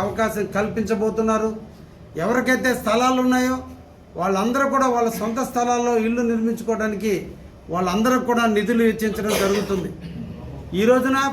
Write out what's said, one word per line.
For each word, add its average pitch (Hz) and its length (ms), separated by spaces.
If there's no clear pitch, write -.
అవకాశం 208 420
కల్పించబోతున్నారు. 220 960
ఎవరికైతే 247 480
స్థలాలు 247 440
ఉన్నాయో 254 320
వాళ్ళందరూ 208 540
కూడా 269 220
వాళ్ళ 233 140
సొంత 226 200
స్థలాల్లో 240 440
ఇల్లు 240 240
నిర్మించుకోవడానికి 220 800
వాళ్ళందరూ 202 440
కూడా 233 140
నిధులు 226 320
వెచ్చించడం 208 440
జరుగుతుంది. 196 460
ఈ - 100
రోజున 262 260